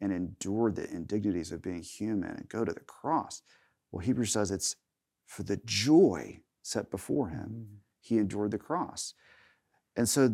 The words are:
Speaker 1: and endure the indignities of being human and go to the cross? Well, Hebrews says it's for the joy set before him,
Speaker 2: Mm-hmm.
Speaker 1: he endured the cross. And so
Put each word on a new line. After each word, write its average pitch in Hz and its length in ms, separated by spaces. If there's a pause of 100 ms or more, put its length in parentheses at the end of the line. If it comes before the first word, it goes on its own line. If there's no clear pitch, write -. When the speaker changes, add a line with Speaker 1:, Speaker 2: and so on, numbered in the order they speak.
Speaker 1:
and 98 120
endure 95 580
the 90 200
indignities 87 640
of 82 80
being 87 220
human 104 480
and - 180
go 110 160
to 92 80
the - 80
cross? - 640 (480)
Well, 95 100
Hebrews 120 320
says 104 180
it's - 260 (500)
for - 160
the 98 220
joy 107 800 (200)
set - 280
before 120 380
him, 80 220
Speaker 2:
Mm-hmm. 113 240 (260)
Speaker 1:
he 113 180
endured 104 340
the 107 60
cross. - 540 (840)
And 117 120
so 135 260